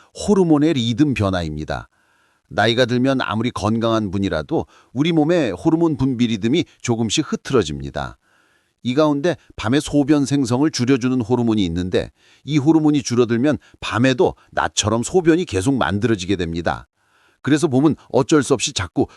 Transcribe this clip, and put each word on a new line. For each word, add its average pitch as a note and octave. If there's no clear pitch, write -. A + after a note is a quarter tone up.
호르몬의 E3
리듬 A#2+
변화입니다. D#2
나이가 A2+
들면 B2
아무리 A2+
건강한 A2
분이라도 F#2+
우리 D#3
몸의 D3+
호르몬 D#3+
분비 B2
리듬이 A2+
조금씩 A2+
흐트러집니다. D2
이 B2
가운데 D3
밤에 B2+
소변 C#3+
생성을 C3+
줄여주는 B2+
호르몬이 A2+
있는데 F2
이 D3
호르몬이 D3+
줄어들면 A#2+
밤에도 B2+
낮처럼 G#2
소변이 E3+
계속 G2+
만들어지게 G2
됩니다. E2
그래서 D3+
몸은 C3+
어쩔 C#3
수 C3+
없이 B2
자꾸 G2